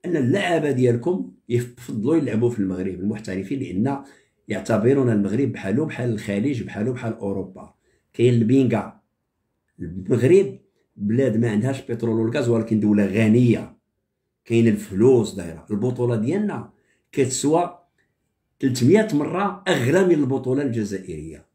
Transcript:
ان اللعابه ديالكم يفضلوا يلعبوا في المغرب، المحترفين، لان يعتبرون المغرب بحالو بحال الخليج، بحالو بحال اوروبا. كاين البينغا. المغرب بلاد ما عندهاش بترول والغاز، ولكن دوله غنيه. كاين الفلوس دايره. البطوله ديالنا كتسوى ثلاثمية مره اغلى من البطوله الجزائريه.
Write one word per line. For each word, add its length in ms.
ان 120
اللعابه 540
ديالكم 640
يفضلوا 680
يلعبوا 340
في 80
المغرب، 420
المحترفين، 600
لان 440
يعتبرون 640
المغرب 420
بحالو 320
بحال 260
الخليج، 520
بحالو 300
بحال 200
اوروبا. 640
كاين 220
البينغا. 680
المغرب 800
بلاد 400
ما 140
عندهاش 300
بترول 400
والغاز، 280
ولكن 320
دوله 260
غنيه. 680
كاين 240
الفلوس 680
دايره. 360
البطوله 460
ديالنا 560
كتسوى 680
ثلاثمية 520
مره 560
اغلى 360
من 100
البطوله 480
الجزائريه. 920